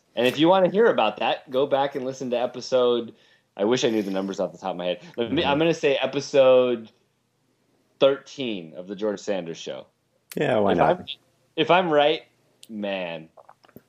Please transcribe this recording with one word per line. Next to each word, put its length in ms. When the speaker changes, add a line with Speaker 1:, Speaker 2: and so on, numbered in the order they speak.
Speaker 1:
And 100
if 140
you 80
wanna 220
hear 160
about 320
that, 340
go 160
back 280
and 100
listen 260
to 80
episode, 760
I 80
wish 180
I 60
knew 120
the 80
numbers 300
off 140
the 40
top 140
of 60
my 80
head. 160
Let 140
me, 100
Speaker 2:
Mm-hmm. 100
Speaker 1:
I'm 80
gonna 140
say 240
episode 920
thirteen 760
of 120
the 80
George 240
Sanders 380
Show. 280
Speaker 2:
Yeah, 240
why 120
Speaker 1:
If 60
Speaker 2:
not? 220
Speaker 1:
I'm, 60
if 140
I'm 180
right, 340
man. 600